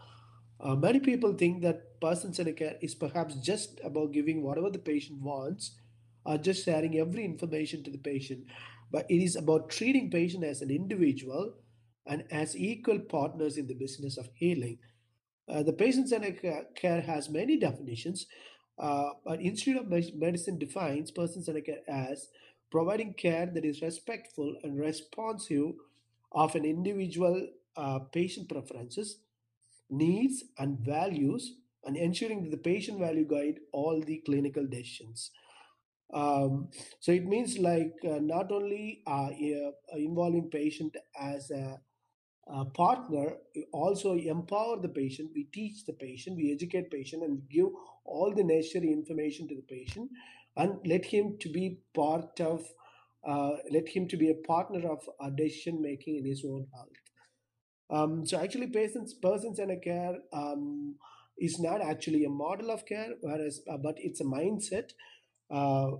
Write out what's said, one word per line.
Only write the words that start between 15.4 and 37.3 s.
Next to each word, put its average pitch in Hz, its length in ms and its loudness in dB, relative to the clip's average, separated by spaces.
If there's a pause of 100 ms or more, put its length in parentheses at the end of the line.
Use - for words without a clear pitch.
Uh, 151 140 0
the 156 100 4
patient-centered 214 720 2
ca-, 160 220 -2 (120)
care 170 240 2
has 151 300 -2
many 226 300 2
definitions, 139 640 -2 (540)
uh, 143 300 0 (140)
but 160 160 -2
Institute 220 380 2
of 233 100 -4
Med-, 170 280 2
Medicine 175 420 0
defines 151 540 -2
person-centered 165 520 -4
care 147 240 -6
as - 420 -4 (420)
providing 196 420 2
care 170 320 2
that 165 180 -2
is 147 200 -2
respectful 165 800 -6
and 143 160 -4
responsive 160 960 -2 (580)
of 156 240 4
an 151 100 2
individual, 180 800 2 (300)
uh, 139 220 0
patient 175 500 -2
preferences, 139 720 -8 (720)
needs, 185 520 4 (140)
and 139 220 0
values, 143 760 2 (320)
and 139 100 -2
ensuring 185 460 0
that 160 80 -4
the 151 80 -2
patient 202 400 0
value 160 280 2
guide 147 340 0 (140)
all 156 280 2
the 156 240 -4
clinical 143 400 2
decisions. 120 640 -8 (840)
Um, 143 580 2 (300)
so - 120 4
it 180 160 4
means, 208 320 0